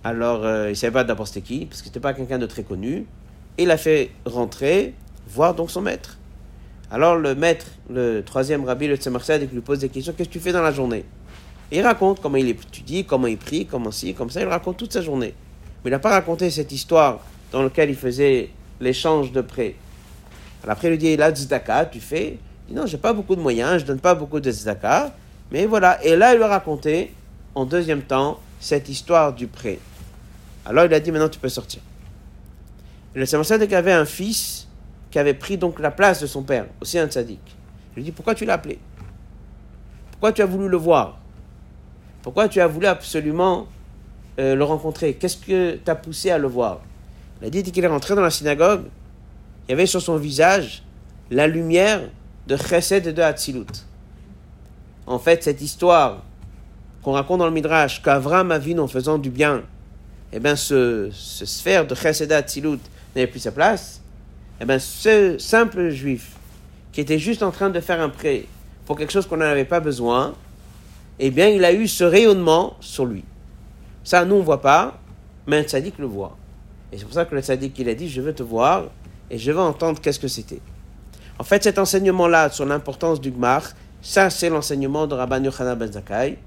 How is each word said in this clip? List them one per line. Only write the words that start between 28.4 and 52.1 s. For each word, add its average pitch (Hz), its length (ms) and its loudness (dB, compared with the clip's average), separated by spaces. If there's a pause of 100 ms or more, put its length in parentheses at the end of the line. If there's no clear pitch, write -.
cette 143 300 -4
histoire 147 440 2
du 120 140 -10
prêt. - 320 -10 (840)
Alors 151 200 6
il 160 80 4
a 151 60 4
dit, « 160 140 -2
Maintenant, 156 160 2
tu 156 100 -10
peux 131 100 -4
sortir. » - 300 -10 (1400)
Et 131 40 -6
le 131 60 0
Tzemar 151 200 0
Tzedek 214 260 2
avait 185 220 4
un 160 120 6
fils - 600 -8 (420)
qui 151 100 0
avait 143 160 2
pris 190 220 -6
donc 170 220 -2
la 147 120 -2
place 180 280 4
de 147 80 -6
son 135 160 -8
père, 135 220 -2 (160)
aussi - 180 -4
un 156 80 0
tzaddik. 117 320 -6 (540)
Il - 40 -20
lui 123 60 -10
dit, « 165 100 -10
Pourquoi 220 220 -2
tu 214 80 -8
l'as 214 120 0
appelé ? - 240 -10 (1300)
Pourquoi 214 220 2
tu 214 80 0
as 196 40 6
voulu 190 220 -2
le 180 80 2
voir ? 160 440 2 (1040)
Pourquoi 202 260 0
tu 190 100 0
as 170 80 6
voulu 165 200 0
absolument, 170 800 0 (720)
euh, 135 160 2
le 139 80 2
rencontrer ? 151 500 -2
Qu'est-ce 180 240 -4
que 180 380 0
t'a 160 200 -2
poussé 165 360 -4
à 160 80 2
le 143 80 0
voir ? » 117 340 -2 (600)
Il 110 60 -10
a - 40 -6
dit, 190 120 -2
dès 180 80 -8
qu'il 175 140 0
est - 20 4
rentré 160 280 0
dans 202 60 4
la 170 100 4
synagogue, 160 520 2 (840)
il 127 40 -4
y - 20 2
avait 170 120 4
sur 180 160 0
son 165 160 -2
visage 151 680 2 (480)
la 147 160 4
lumière 170 540 2 (460)